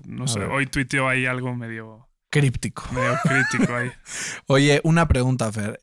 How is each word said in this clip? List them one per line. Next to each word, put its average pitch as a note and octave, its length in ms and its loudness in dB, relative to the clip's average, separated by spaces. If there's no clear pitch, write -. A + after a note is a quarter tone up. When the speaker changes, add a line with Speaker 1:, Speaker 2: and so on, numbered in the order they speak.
Speaker 1:
No A#2+ 200 -10
Speaker 2:
A - 20 -2
Speaker 1:
sé, A2+ 120 -2
Speaker 2:
ver. F#2+ 100 -4
Speaker 1:
hoy C3+ 180 0
tuiteó C3+ 420 -2
ahí B2+ 160 0
algo B2+ 300 -4
medio A2+ 540 -12
Speaker 2:
Críptico. C#3 600 0
Speaker 1:
medio B2+ 320 0
críptico B2+ 520 0
ahí. B2 160 -4
Speaker 2:
<laughs> - 280 -12
Oye, C#3 360 6
una E3 240 4
pregunta, B2+ 460 2
Fer. G#2+ 300 -6